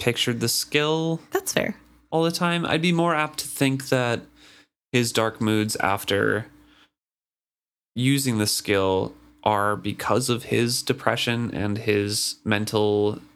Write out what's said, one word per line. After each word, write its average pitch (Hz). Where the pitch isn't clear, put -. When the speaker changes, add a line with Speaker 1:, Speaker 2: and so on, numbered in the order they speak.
Speaker 1:
pictured 120
the 117
skill 160
Speaker 2:
That's -
fair. -
Speaker 1:
all 165
the 165
time. 175
I'd 160
be 175
more 170
apt 151
to -
think 135
that 120
his 120
dark 110
moods 107
after 104
using 131
the 107
skill 95
are 104
because 104
of 117
his 120
depression 120
and 101
his 104
mental, 104